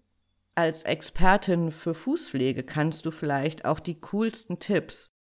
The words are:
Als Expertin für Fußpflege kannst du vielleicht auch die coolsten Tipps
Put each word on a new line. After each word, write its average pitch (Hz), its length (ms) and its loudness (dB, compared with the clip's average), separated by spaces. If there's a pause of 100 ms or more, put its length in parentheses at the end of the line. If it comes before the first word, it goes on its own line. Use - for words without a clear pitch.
(560)
Als 160 280 0
Expertin 175 880 4
für 165 220 -4
Fußpflege 135 680 -2
kannst 156 420 -2
du 160 60 -2
vielleicht 147 540 -2
auch 156 140 0
die 165 200 -8
coolsten 214 600 -4
Tipps - 500 -2 (120)